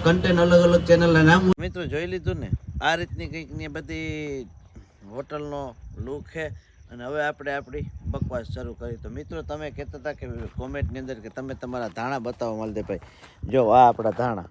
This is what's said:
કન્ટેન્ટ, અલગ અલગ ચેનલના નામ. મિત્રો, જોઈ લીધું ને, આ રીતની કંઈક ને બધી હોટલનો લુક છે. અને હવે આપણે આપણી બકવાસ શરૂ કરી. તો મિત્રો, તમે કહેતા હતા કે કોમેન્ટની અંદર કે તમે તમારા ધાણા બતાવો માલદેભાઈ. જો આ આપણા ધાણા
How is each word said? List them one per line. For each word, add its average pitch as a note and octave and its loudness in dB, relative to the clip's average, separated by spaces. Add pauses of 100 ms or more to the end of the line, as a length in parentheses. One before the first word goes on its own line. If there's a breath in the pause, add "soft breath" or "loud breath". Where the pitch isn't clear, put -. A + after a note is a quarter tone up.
કન્ટેન્ટ, F3+ 4
અલગ F3 8
અલગ F3 6
ચેનલના E3+ 6
નામ. F#3 8
મિત્રો, F3+ -6
જોઈ D3+ -4
લીધું F3+ -4
ને, B2 -6 (320)
આ D#3 2
રીતની E3+ -8
કંઈક D3 -10
ને D#3 -8
બધી D3+ -8 (640)
હોટલનો C#3+ -10 (220)
લુક C3 -10 (100)
છે. D#3+ -8 (440 soft breath)
અને A#2+ -14
હવે D3 -4
આપણે D3 -4
આપણી C#3 -8 (240)
બકવાસ - -4
શરૂ B2 -10
કરી. A#2 -10
તો A2 -14
મિત્રો, D3+ -12
તમે D3+ -10
કહેતા C#3+ -14
હતા C#3 -8
કે C3+ -12 (300)
કોમેન્ટની C3 -6
અંદર C3 -10
કે A2 -14
તમે C3 -10
તમારા B2 -8
ધાણા B2 -6
બતાવો A#2 -6
માલદેભાઈ. G#2 -6 (500 loud breath)
જો A#2+ 4
આ A#2+ 10
આપણા A2+ 0
ધાણા G#2+ -4